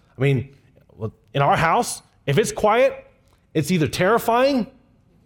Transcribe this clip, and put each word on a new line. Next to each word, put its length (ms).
I 40
mean, 340
in 100
our 140
house, 460
if 120
it's 140
quiet, 540
it's 160
either 160
terrifying 800